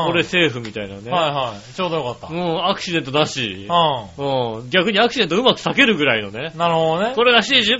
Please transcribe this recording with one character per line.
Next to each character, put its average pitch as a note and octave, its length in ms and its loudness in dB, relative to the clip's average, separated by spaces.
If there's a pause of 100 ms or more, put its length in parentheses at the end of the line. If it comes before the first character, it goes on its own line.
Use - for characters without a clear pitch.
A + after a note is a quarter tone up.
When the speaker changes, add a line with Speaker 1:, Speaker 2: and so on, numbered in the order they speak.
Speaker 1:
俺 E3+ 180 2
セ F3 220 2
ー C#3+ 40 0
フ B2 80 -6
み A2+ 140 -10
た G#2+ 100 -6
い G2 60 -8
な G2 80 -12
ね。 G#2 160 -14
Speaker 2:
は E3+ 160 2
い C#3+ 40 -2
は C3 240 -4
い。 A2 180 -18
ち - 60 -6
ょ F#3 60 -2
う E3+ 40 -4
ど D#3+ 80 -2
よ D3+ 40 -2
か B2 80 -4
っ A#2 80 -8
た。 - 80 -14
Speaker 1:
う D#3+ 100 -8
ん、 E3+ 300 -2
ア G3 80 2
ク - 80 -10
シ - 80 -8
デ E3+ 80 0
ン C#3+ 60 -2
ト C3 80 -10
な D3+ 120 4
し。 G2+ 440 -6
Speaker 2:
う C#3 540 0
ん。 C3 360 -2
Speaker 1:
う A#2 40 -10
ん。 B2 80 -14
逆 F#3 200 2
に G3 80 2
ア A#3 80 6
ク A#3+ 60 -2
シ C4+ 80 0
デ G3 60 0
ン - 20 -2
ト D#3+ 80 0
う B3 80 2
ま A#3 100 6
く - 60 -10
避 D#3+ 140 -2
け C4+ 120 4
る A3+ 80 4
ぐ D3+ 100 0
ら A#2+ 140 4
い G#2+ 40 -4
の G2 100 -10
ね。 C#3+ 240 -8
Speaker 2:
な E3+ 140 2
る E3 40 2
ほ D#3+ 240 2
ど G3 60 0
ね。 B3 100 -2
Speaker 1:
こ A3+ 80 2
れ B3 100 6
が A3+ 120 -2
七 B3+ 180 2
時 G#3 60 0
十 B3 120 0